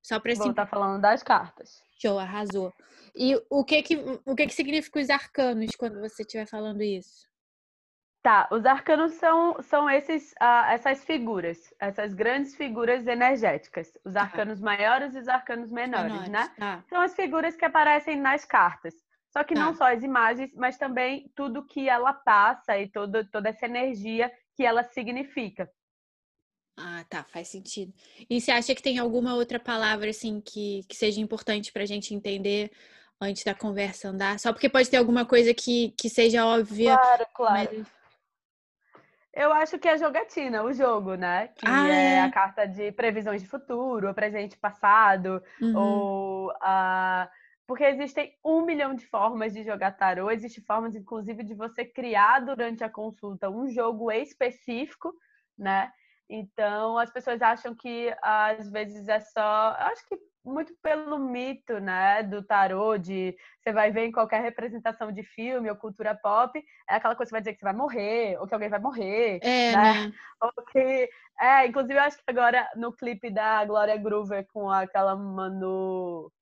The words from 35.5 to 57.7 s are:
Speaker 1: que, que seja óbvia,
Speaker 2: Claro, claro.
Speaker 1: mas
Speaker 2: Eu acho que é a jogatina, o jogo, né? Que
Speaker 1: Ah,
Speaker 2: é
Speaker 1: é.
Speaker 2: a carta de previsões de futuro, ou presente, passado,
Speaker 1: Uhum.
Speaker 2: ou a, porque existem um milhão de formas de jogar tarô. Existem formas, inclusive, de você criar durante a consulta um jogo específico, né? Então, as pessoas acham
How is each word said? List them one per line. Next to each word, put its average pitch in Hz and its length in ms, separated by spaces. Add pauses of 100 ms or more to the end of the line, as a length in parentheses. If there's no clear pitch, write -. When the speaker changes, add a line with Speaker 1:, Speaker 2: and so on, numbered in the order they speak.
Speaker 1:
que, 240 420
que 226 140
seja 233 340
óbvia, 226 540
Speaker 2:
Claro, 247 360
claro. 214 420
Speaker 1:
mas 220 100 (1500)
Speaker 2:
Eu 294 200
acho 311 260
que 349 100
é 320 40
a 311 40
jogatina, 294 680
o 254 80
jogo, 220 420
né? 180 340
Que - 180
Speaker 1:
Ah, 277 220
Speaker 2:
é 277 280
Speaker 1:
é. 185 40
Speaker 2:
a 185 100
carta 196 360
de 202 260
previsões 214 500
de 190 60
futuro, 247 600
ou 196 60
presente, 208 440
passado, 190 840 (180)
Speaker 1:
Uhum. 226 160
Speaker 2:
ou 196 760 (100)
a, 185 640 (380)
porque 254 180
existem 277 500 (100)
um 320 200
milhão 285 300
de 233 120
formas 220 460
de 214 120
jogar 196 280
tarô. 190 380
Existem 226 340
formas, 226 300
inclusive, 220 480
de 214 120
você 226 320
criar 240 540
durante 233 440
a 220 60
consulta 208 600
um 240 180
jogo 233 440
específico, 254 1000 (460)
né? 196 320 (380)
Então, 214 720
as 233 140
pessoas 240 300
acham 233 320